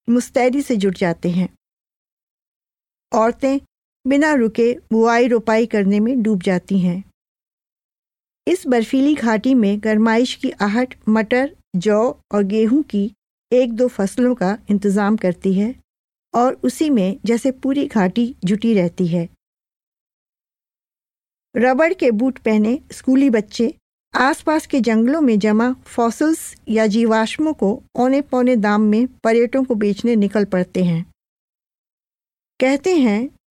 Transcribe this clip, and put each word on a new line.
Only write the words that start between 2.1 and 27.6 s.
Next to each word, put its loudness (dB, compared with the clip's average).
औरतें 0
बिना 2
रुके 0
बुआई 2
रोपाई 0
करने 0
में 0
डूब 0
जाती -2
हैं। -2
इस -2
बर्फीली 0
घाटी 0
में 2
गरमाइश 0
की -6
आहट -2
मटर, 0
जौ -2
और 0
गेहूं 0
की -2
एक 2
दो 0
फसलों -2
का -2
इंतजाम 0
करती -2
है -2
और 0
उसी -2
में 0
जैसे 0
पूरी -4
घाटी -2
जुटी 0
रहती 0
है। -2
रबड़ 2
के 0
बूट 0
पहने 0
स्कूली 2
बच्चे -2
आसपास -2
के -2
जंगलों 0
में 2
जमा 0
फॉसिल्स -2
या 2
जीवाश्मों 0
को -2